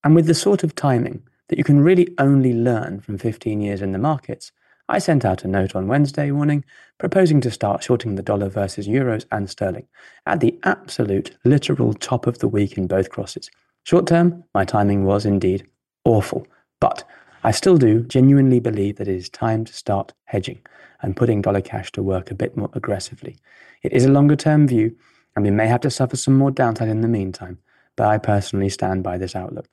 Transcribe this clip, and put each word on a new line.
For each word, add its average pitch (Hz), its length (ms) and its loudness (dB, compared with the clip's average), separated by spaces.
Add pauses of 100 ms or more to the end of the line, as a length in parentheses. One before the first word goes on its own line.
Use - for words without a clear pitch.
And 151 100 6
with 165 120 4
the 165 80 4
sort 196 280 0
of 156 120 -4
timing 123 480 -2 (260)
that - 80 -2
you - 60 -2
can 143 180 6
really 175 380 4
only 135 340 4
learn 117 480 -2
from 101 160 -10
fifteen 110 420 -6
years 101 220 -4
in 98 100 -4
the 95 60 -4
markets, 143 540 -6 (360)
I - 120 0
sent 143 260 0
out 92 180 0
a 95 40 -6
note 95 280 -2
on 95 120 -2
Wednesday 143 420 0
morning 147 340 0 (360)
proposing 156 420 4
to 123 100 -2
start 101 300 -4
shorting 113 340 -2
the 98 60 -6
dollar 101 260 -2
versus 98 400 -6
euros 113 440 -2
and 98 180 -4
sterling 92 380 -6 (400)
at 170 140 0
the - 220 0
absolute - 800 -4
literal 127 520 2
top - 320 -4
of 120 100 -4
the 104 100 -4
week 101 300 -2
in 95 80 -4
both 92 240 -2
crosses. - 400 -12 (340)
Short 175 220 2
term, 170 380 2 (100)
my 98 100 0
timing 101 420 0
was 101 200 0
indeed 95 420 0 (380)
awful, 107 400 0 (340)
but - 240 -2 (400)
I 117 60 2
still 180 280 4
do 117 260 4
genuinely 131 560 6
believe 104 380 -4
that 104 100 -6
it 95 80 -2
is 90 120 -10
time 113 380 -4
to - 80 -20
start - 400 -6 (120)
hedging - 340 -8 (420)
and 95 160 -6
putting 117 240 0
dollar 101 200 0
cash - 320 -10
to 98 100 -6
work 92 260 -4
a 95 60 -10
bit - 200 -6
more 104 180 -6
aggressively. - 640 -10 (440)
It - 100 -6
is 123 140 2
a 139 60 6
longer 143 240 6
term 151 320 2
view, 117 280 0 (400)
and 104 80 0
we 101 80 2
may 107 160 2
have 123 140 2
to 139 100 -2
suffer 127 240 -2
some 135 200 2
more 135 160 4
downside 117 380 -2
in 110 120 -2
the 117 60 0
meantime, 95 500 -4 (380)
but 107 120 0
I 107 120 2
personally 101 500 -2
stand 95 340 -4
by 90 140 -6
this 90 180 -8
outlook. - 380 -12